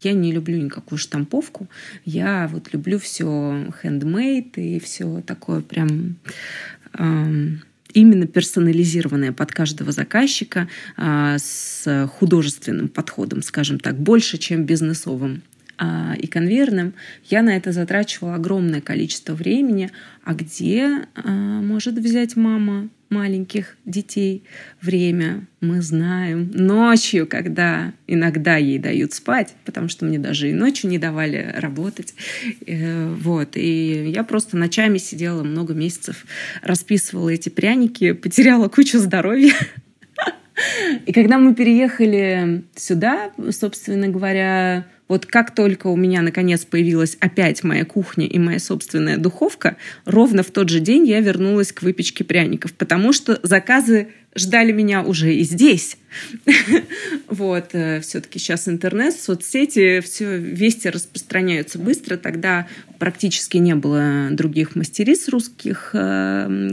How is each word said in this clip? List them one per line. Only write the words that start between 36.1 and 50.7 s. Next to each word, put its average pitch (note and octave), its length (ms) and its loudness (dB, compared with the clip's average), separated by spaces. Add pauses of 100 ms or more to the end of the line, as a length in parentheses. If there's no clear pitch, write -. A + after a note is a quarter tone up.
расписывала F3+ 640 -2
эти E3 220 -4
пряники, A#3 640 2
потеряла A3+ 560 4
кучу C#4 300 6
здоровья. G3+ 600 4
<laughs> - 1500 -6
И - 60 0
когда A#3 260 8
мы C4 160 8
переехали G#3+ 1120 4 (120)
сюда, B3 540 0 (200)
собственно G3 580 -4
говоря, F#3+ 760 -2 (220)
вот F#3 180 0
как A#3 280 2
только G3+ 320 2
у F3+ 100 2
меня, F3+ 260 2
наконец, E3+ 420 2
появилась E3 560 2
опять E3+ 420 2
моя D#3 220 0
кухня F3 420 -2
и - 140 -2
моя E3+ 180 2
собственная D#3 600 -4
духовка, - 580 0 (280)
ровно G#3 380 4
в F3+ 80 -4
тот G3 180 2
же E3 120 4